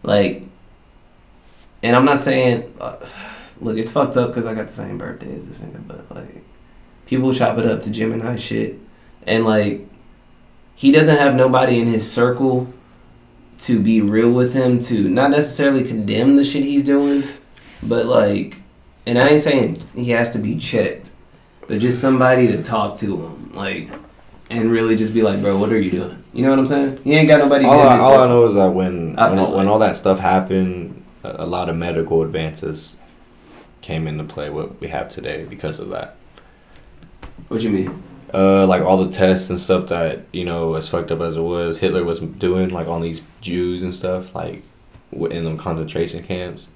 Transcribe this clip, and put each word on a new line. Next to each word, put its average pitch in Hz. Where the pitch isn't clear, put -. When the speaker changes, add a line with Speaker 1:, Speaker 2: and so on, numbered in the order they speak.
Speaker 1:
Like, 101
and 120
I'm 131
not 139
saying, 131
uh, -
look, 110
it's 110
fucked 135
up 120
'cause 117
I 110
got 107
the -
same 101
birthday -
as -
this -
nigga, -
but, -
like, -
people 131
chop 117
it 110
up 110
to 107
Gemini 113
shit. 110
And, 113
like, 104
he 135
doesn't 156
have 139
nobody 127
in 117
his 110
circle 127
to 110
be 110
real 110
with 123
him, 127
to 104
not 127
necessarily 139
condemn 113
the 139
shit 139
he's 139
doing, 143
but, 117
like, 107
and 120
I 139
ain't 151
saying 135
he 120
has 117
to 117
be 107
checked, -
but 107
just 123
somebody 127
to -
talk 107
to 98
him, 80
like, 95
and 113
really 110
just 107
be 110
like, 101
"Bro, 101
what 107
are 110
you 92
doing?" 90
You 127
know 135
what 135
I'm 131
saying? 139
He 147
ain't 156
got 151
nobody 139
Speaker 2:
All 127
Speaker 1:
good 147
in -
Speaker 2:
I, 123
Speaker 1:
his 120
Speaker 2:
all 131
I 139
Speaker 1:
circle. 127
Speaker 2:
know 120
is 107
that 98
when, 90
Speaker 1:
I -
Speaker 2:
when, 95
Speaker 1:
feel 95
Speaker 2:
all, 95
when 98
Speaker 1:
like 104
Speaker 2:
all 110
that 101
stuff 95
happened, 92
a, -
a -
lot 87
of 82
medical 82
advances 78
came 80
into 76
play, 76
what 78
we 82
have 78
today 76
because -
of -
that. -
Speaker 1:
What 113
you 110
mean? 92
Speaker 2:
Uh, 98
like, 90
all 92
the 92
tests 92
and 90
stuff 90
that, 82
you 90
know, 82
as 80
fucked 85
up 82
as 82
it 82
was, 85
Hitler 92
was 82
doing, 90
like, 82
on 85
these 82
Jews 90
and 90
stuff, 92
like, 82
w-, 82
in 82
them 80
concentration 80
camps 90